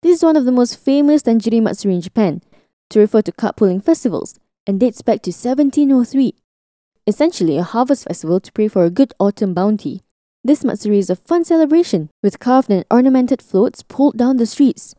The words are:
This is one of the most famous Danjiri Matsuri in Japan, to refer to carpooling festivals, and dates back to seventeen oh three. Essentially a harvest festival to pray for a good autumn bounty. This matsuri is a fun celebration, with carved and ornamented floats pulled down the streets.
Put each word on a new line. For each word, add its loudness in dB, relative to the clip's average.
This 2
is -2
one 4
of 0
the 0
most 0
famous 2
Danjiri 0
Matsuri -2
in -4
Japan, -2
to 2
refer 4
to -6
carpooling -2
festivals, -2
and -2
dates 0
back -2
to -6
seventeen 0
oh 2
three. -2
Essentially 0
a -2
harvest -2
festival -4
to -18
pray -2
for 0
a 0
good 0
autumn -2
bounty. -4
This 0
matsuri -2
is -4
a 0
fun -2
celebration, 0
with -2
carved 0
and 0
ornamented 2
floats -2
pulled 0
down 0
the 0
streets. -2